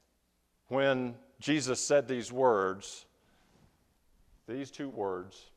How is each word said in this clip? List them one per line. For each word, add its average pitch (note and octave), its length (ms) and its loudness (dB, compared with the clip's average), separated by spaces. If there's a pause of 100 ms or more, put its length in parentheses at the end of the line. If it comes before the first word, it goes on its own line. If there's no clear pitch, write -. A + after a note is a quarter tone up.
(680)
when B2+ 500 2 (220)
Jesus C3 440 0
said C#3+ 240 4
these A#2+ 240 -6
words, G2+ 760 2 (1400)
these C3 240 -10
two C#3+ 200 -10
words F#2+ 680 -8